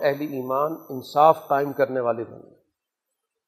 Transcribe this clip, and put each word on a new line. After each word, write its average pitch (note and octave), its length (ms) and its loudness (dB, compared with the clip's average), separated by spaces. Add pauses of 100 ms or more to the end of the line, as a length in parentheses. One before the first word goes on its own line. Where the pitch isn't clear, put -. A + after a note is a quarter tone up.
اہل C#3 200 0
ایمان C#3 500 -4 (180)
انصاف D3 580 4
قائم C#3+ 260 0
کرنے C3 260 0
والے A#2 240 -2
بنیں - 320 -16 (920)